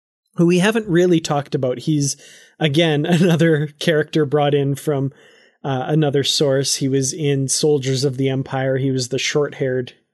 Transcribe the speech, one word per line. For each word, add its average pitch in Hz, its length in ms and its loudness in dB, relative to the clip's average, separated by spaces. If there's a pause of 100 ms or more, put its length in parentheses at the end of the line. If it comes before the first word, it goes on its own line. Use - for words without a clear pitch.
(360)
who 170 100 4
we 180 120 4
haven't 214 300 0
really 175 320 4
talked 143 340 -4
about. 127 260 -2
He's, 143 360 -2 (420)
again, 156 480 2
<laughs> - 0 -
another 160 600 2 (100)
character 151 480 0
brought 143 280 2
in 139 200 0
from, 139 380 -4 (520)
uh, 131 220 -4
another 143 380 2
source. 139 520 0
He 139 120 -2
was 135 240 0
in 139 360 -2
Soldiers 135 560 0
of 131 120 -2
the 135 120 0
Empire. 135 500 -2
He 135 120 0
was 127 180 -2
the 131 100 -4
short-haired 135 760 -2 (200)